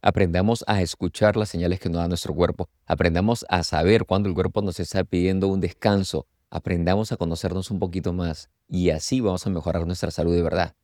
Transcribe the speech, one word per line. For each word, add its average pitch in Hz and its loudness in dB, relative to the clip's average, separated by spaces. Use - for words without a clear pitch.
Aprendamos 92 2
a 101 2
escuchar 98 2
las 107 0
señales 87 -2
que - -6
nos 85 -2
da 85 0
nuestro 87 -4
cuerpo. 87 0
Aprendamos 87 2
a 87 0
saber 85 4
cuándo 98 0
el 90 -2
cuerpo 92 0
nos 95 -4
está 90 -2
pidiendo 95 2
un 95 0
descanso. 95 0
Aprendamos 90 -2
a - -8
conocernos 87 -4
un 98 -4
poquito 87 -4
más 87 -4
y 90 2
así 82 -2
vamos 95 0
a 98 -2
mejorar 85 -2
nuestra 87 -4
salud 85 0
de 85 2
verdad. 85 -2